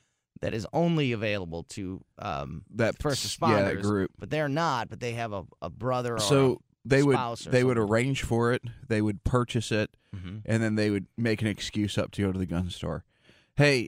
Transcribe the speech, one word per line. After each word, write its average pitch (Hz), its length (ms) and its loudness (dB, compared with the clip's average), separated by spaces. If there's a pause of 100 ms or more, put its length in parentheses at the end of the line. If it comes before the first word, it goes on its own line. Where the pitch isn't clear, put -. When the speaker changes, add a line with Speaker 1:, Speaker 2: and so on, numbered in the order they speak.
(420)
Speaker 1:
that - 120 -4
is 107 180 -6
only 156 420 2
available 98 500 -4
to, 95 400 -10 (160)
um, 73 500 -8
Speaker 2:
That 107 320 -2
Speaker 1:
first 143 240 -2
Speaker 2:
s-, 101 160 -6
yeah, 107 220 4
that 95 140 0
Speaker 1:
responders, 98 40 -6
Speaker 2:
group. 101 380 0
Speaker 1:
but 104 100 -12
they're 151 200 -2
not, 135 400 0
but 104 100 -14
they 120 140 -4
have 117 200 -4
a, 92 120 -6 (180)
a 87 80 -6
brother 123 440 -2
or 110 40 -2
Speaker 2:
So 127 340 4
Speaker 1:
a - 40 -2 (300)
Speaker 2:
they 135 140 6
would, 139 140 6
Speaker 1:
spouse 117 320 -4
or - 40 -10
Speaker 2:
they 127 120 6
would 127 140 4
Speaker 1:
something. 104 140 2
Speaker 2:
arrange 131 300 2
for 117 320 2
it. - 80 -2 (260)
They 107 140 2
would 107 220 0
purchase 123 480 0
it, 107 240 0 (200)
Speaker 1:
Mm-hmm. 90 300 -10
Speaker 2:
and 113 160 2
then 110 140 2
they 107 160 2
would 101 160 -2 (100)
make 113 240 0
an 110 60 0
excuse 104 500 -2
up - 140 -2
to - 100 -4
go 95 120 2
to 95 40 -4
the 92 80 0
gun 85 240 -2
store. 82 340 -8 (520)
"Hey, 143 320 4